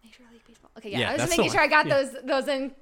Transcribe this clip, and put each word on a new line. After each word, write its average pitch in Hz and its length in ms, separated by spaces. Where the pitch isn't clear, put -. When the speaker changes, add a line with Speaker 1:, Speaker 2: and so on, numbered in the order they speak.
Speaker 1:
Major 226 260
League 233 160
Baseball. - 320
Okay, 220 140
yeah, - 80
Speaker 2:
Yeah, - 80
Speaker 1:
I 226 60
was - 80
just - 80
Speaker 2:
that's 339 60
the 220 60
Speaker 1:
making - 100
sure 381 100
Speaker 2:
one. 302 60
Speaker 1:
I 302 140
got 302 40
Speaker 2:
Yeah. 277 160
Speaker 1:
those, 262 220
those 202 40
in 269 320